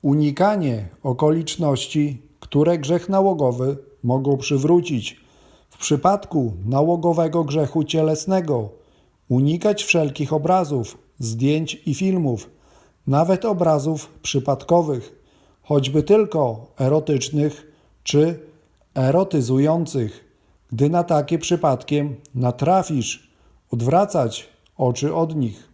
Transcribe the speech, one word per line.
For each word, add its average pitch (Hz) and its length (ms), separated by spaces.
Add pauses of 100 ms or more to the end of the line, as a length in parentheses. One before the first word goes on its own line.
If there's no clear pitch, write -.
Unikanie 147 840 (140)
okoliczności, 147 1200 (180)
które 160 380
grzech 165 300
nałogowy 143 680 (260)
mogą 135 340
przywrócić. 151 840 (500)
W - 80
przypadku 151 720 (140)
nałogowego 165 800
grzechu 147 400
cielesnego 156 840 (600)
unikać 170 560
wszelkich 151 480
obrazów, 156 680 (200)
zdjęć 135 680
i 147 80
filmów, 170 560 (560)
nawet 170 380
obrazów 160 680 (120)
przypadkowych, 143 1000 (400)
choćby 143 400
tylko 147 640 (140)
erotycznych 147 920 (300)
czy 156 380 (540)
erotyzujących. 143 1300 (480)
Gdy 139 180
na 170 140
takie 160 340
przypadkiem 147 760 (180)
natrafisz, 135 960 (400)
odwracać 143 800 (300)
oczy 135 360
od 160 220
nich. 117 380